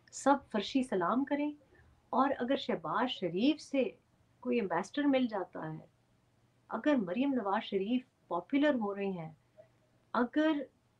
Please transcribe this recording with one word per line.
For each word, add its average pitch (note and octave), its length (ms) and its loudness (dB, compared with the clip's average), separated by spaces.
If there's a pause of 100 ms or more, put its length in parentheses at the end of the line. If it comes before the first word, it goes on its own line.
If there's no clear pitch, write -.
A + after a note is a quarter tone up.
(120)
सब - 360 2
फर्शी A3+ 360 0
सलाम G#3 400 0
करें। D4 300 -2 (580)
और C4 180 4
अगर B3+ 260 0
शहबाज F#3+ 520 -2
शरीफ G#3 500 0
से - 400 -2 (420)
कोई B3 180 -2
ambassador G3 480 -2
मिल C4 200 4
जाता F#3 400 -6
है, D#3 220 -10 (840)
अगर C#4 260 2
मरियम A#3+ 360 0
नवाज G#3+ 300 0
शरीफ G#3 440 -2 (220)
popular C#4 460 2
हो G#3 180 -2
रही G3 200 -2
हैं, D#3+ 240 -10 (800)
अगर, D4 520 2 (340)